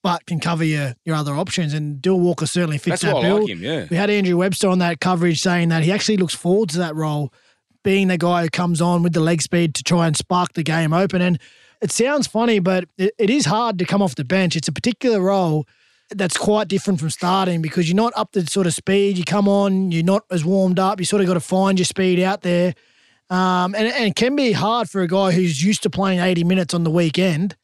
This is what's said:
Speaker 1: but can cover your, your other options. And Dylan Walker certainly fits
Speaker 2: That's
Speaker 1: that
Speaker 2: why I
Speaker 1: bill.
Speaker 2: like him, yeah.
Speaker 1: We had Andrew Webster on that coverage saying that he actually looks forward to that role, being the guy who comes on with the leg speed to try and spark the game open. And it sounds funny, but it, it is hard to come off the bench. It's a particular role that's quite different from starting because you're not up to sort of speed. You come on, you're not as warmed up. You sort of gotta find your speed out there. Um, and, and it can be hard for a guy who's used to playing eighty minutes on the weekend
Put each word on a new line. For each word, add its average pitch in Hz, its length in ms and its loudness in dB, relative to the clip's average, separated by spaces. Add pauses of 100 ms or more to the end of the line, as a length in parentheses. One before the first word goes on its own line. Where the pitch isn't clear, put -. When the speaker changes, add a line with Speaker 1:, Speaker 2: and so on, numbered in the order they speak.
Speaker 1:
but 175 240 -2
can 170 160 -4
cover 170 240 -2
your, 147 300 -2 (100)
your 160 100 -2
other 147 180 -4
options. 165 400 -2
And 147 280 -6
Dylan 185 180 2
Walker 175 260 2
certainly 160 320 -2
fits 175 240 -2
Speaker 2:
That's - 20 -4
Speaker 1:
that - 100 2
Speaker 2:
why 151 80 2
I - 20 2
Speaker 1:
bill. 190 160 4
Speaker 2:
like 214 100 0
him, 87 140 -8
yeah. 127 260 -4
Speaker 1:
We 175 60 -2
had 202 140 0
Andrew 196 260 2
Webster 185 320 0
on 185 120 2
that 170 200 0
coverage 175 400 2
saying 175 300 2
that 165 140 2
he 175 100 2
actually 214 240 0
looks 185 180 0
forward 190 360 2
to 165 80 -2
that 170 160 -4
role, 151 360 -4 (520)
being 196 260 2
the 185 80 2
guy 175 260 2
who 165 60 -2
comes 170 320 0
on 175 200 2
with 170 120 2
the 165 80 2
leg 165 200 2
speed 170 340 0
to - 80 -8
try 170 240 2
and 147 100 0
spark 175 360 -2
the 170 100 -4
game 160 280 0
open. 180 300 0
And 180 180 2 (420)
it 170 100 -4
sounds 262 360 0
funny, 226 320 2
but 185 260 0 (120)
it, 190 200 0
it 202 120 2
is 277 160 2
hard 214 340 0
to 180 60 0
come 196 160 0
off 185 140 0
the 156 100 -6
bench. 180 300 0
It's 165 120 -4
a 165 60 -4
particular 233 480 0
role 180 440 0 (440)
that's 190 280 -4
quite 208 320 0
different 185 300 -2
from 156 100 -4
starting 180 520 0
because 160 260 -2
you're 170 80 0
not 233 200 2
up 214 180 -4
to 185 140 -2
sort 190 200 0
of 160 60 0
speed. 202 440 0
You 180 80 -4
come 202 220 0
on, 196 440 2
you're 165 120 0
not 196 280 2
as 175 120 -2
warmed 185 360 2
up. 190 200 0
You 180 60 -4
sort 208 160 0
of 185 60 2
gotta 175 120 0
find 190 380 0
your 180 80 0
speed 185 360 0
out 190 200 -2
there. 175 320 0 (560)
Um, 185 440 0
and, 214 140 -2
and 240 180 -2
it 202 100 -2
can 254 200 0
be 269 160 2
hard 208 380 -2
for 196 120 -4
a 180 60 0
guy 190 240 2
who's 170 320 0
used 202 200 0
to 220 60 -2
playing 190 300 0
eighty 175 240 0
minutes 180 300 0
on 170 100 0
the 160 80 0
weekend 175 720 0